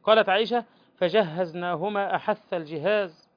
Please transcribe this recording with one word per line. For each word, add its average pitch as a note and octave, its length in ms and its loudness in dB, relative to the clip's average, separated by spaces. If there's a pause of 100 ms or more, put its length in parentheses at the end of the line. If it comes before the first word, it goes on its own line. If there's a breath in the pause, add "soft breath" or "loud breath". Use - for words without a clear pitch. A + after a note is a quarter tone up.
قالت G#3+ 260 4
عائشة: A3 360 0 (320 soft breath)
"فجهزناهما F3 1160 -2
أحث - 380 -4
الجهاز E3+ 840 -4